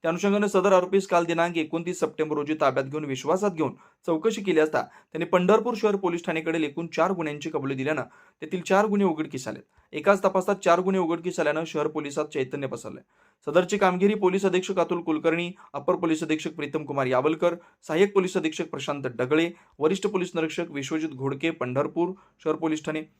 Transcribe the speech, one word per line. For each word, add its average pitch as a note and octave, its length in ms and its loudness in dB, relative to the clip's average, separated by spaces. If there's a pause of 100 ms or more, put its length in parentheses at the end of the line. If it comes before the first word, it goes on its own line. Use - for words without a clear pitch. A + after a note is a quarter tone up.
त्या E3 60 0
अनुषंगाने G3+ 380 2
सदर G3 240 4
आरोपीस F#3+ 360 4
काल F3 180 4
दिनांक E3+ 320 0
एकोणतीस E3 420 -4
सप्टेंबर D3+ 360 -2
रोजी D3 260 -2
ताब्यात C3+ 240 2
घेऊन D3 200 -6
विश्वासात D#3 460 0
घेऊन D#3 220 -2 (320)
चौकशी G3+ 360 0
केली F3 180 2
असता D3+ 220 2
त्यांनी - 440 -8
पंढरपूर G#3 520 4
शहर G#3 180 2
पोलीस F3 300 -2
ठाण्याकडील D#3+ 380 -2
एकूण D#3 240 -4
चार E3 240 0
गुन्ह्यांची D#3 420 -4
कबुली C#3 220 -2
दिल्यानं C3+ 260 -2 (400)
तेथील E3+ 200 -6
चार G3 240 4
गुन्हे G3+ 220 2
उघडकीस D3+ 400 -4
आलेत. - 140 -10 (300)
एकाच F#3+ 320 2
तपासात F#3+ 320 2
चार F3 240 4
गुन्हे F#3+ 220 2
उघडकीस E3+ 380 -2
आल्यानं D3+ 240 0
शहर D#3 240 -2
पोलिसात D3+ 380 -4
चैतन्य C#3 420 -6
पसरलंय. - 360 -10 (440)
सदरची F3 300 2
कामगिरी G3 380 4
पोलीस F#3+ 300 2
अधीक्षक F#3 340 0
अतुल F3 220 0
कुलकर्णी, E3 500 0 (220)
अपर C#3+ 220 0
पोलीस E3 280 0
अधीक्षक D#3 320 -4
प्रीतम D3 280 -6
कुमार C#3 220 -2
यावलकर, D#3 500 2 (320)
सहाय्यक G3 260 2
पोलीस F#3 240 2
अधीक्षक D#3+ 320 -2
प्रशांत C#3+ 340 -6
डगळे, C3+ 460 2 (300)
वरिष्ठ F#3+ 280 2
पोलीस F#3 280 -2
निरीक्षक E3 360 -4
विश्वजित D#3 380 -4
घोडके, C#3 400 -4
पंढरपूर D3+ 640 -2 (300)
शहर D#3 120 0
पोलीस D#3 300 -4
ठाणे D#3 160 -4 (180)